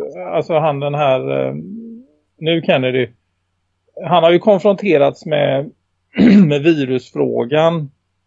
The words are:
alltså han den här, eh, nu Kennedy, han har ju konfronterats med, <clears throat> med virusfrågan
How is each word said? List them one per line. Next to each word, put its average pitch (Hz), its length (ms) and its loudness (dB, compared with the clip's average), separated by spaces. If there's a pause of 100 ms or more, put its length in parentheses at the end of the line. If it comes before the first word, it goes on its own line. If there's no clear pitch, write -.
(340)
alltså 170 260 -4
han 147 200 -2
den 143 160 -4
här, 135 520 -2
eh, 135 60 -6 (840)
nu 165 280 -2
Kennedy, 131 440 0 (1000)
han 160 160 2
har 170 80 4
ju 175 80 4
konfronterats 190 840 2
med, 143 460 -2 (360)
<clears throat> 202 400 4
med 147 160 0
virusfrågan 139 1300 -2 (360)